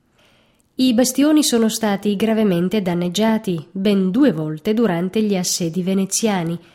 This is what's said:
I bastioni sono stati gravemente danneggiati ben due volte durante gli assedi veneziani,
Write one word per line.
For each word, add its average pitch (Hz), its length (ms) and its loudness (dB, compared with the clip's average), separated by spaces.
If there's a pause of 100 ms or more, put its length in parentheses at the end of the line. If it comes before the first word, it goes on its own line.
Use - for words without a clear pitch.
(760)
I 254 180 2
bastioni 269 500 2
sono 226 280 2
stati 208 460 -2
gravemente 214 680 0
danneggiati 180 880 -2
ben 190 400 0
due 247 220 4
volte 156 420 -4
durante 190 480 0
gli 202 140 0
assedi 180 460 -4
veneziani, 190 760 -2 (160)